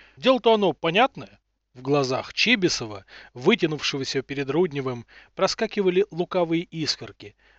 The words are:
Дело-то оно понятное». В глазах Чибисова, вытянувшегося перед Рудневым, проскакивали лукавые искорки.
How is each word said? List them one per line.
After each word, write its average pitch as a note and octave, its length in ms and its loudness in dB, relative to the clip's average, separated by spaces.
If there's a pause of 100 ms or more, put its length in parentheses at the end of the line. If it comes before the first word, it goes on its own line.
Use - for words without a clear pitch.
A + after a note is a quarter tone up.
(160)
Дело-то A#3 380 4
оно G3+ 180 4
понятное». F3 680 0 (340)
В B2 80 -20
глазах C3 500 0
Чибисова, E3+ 720 0 (300)
вытянувшегося C#3+ 880 0
перед C#3 280 -6
Рудневым, C#3 560 -2 (280)
проскакивали F#3+ 760 0
лукавые E3+ 520 -2
искорки. - 760 -8 (220)